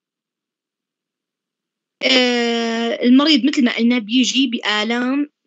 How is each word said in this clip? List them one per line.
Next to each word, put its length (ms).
آه، 1000
المريض 420
مثل 180
ما 140
قلنا 220
بيجي 480
بآلام، 840